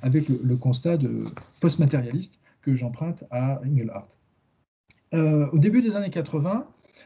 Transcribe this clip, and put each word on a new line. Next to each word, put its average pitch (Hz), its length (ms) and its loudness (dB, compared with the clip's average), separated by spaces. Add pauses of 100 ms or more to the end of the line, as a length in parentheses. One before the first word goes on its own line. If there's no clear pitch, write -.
avec 139 260 2
le, 131 140 0
le 127 140 2
constat 131 400 0
de 117 240 -2 (400)
post-matérialiste 147 800 0 (220)
que 135 120 0
j'emprunte 123 560 -6
à 131 340 -2
Engelhardt. 117 440 -2 (1080)
Euh, 151 380 2
au 160 60 4
début 214 240 6
des 214 140 0
années 202 140 -4
quatre-vingts, 175 560 -2 (400)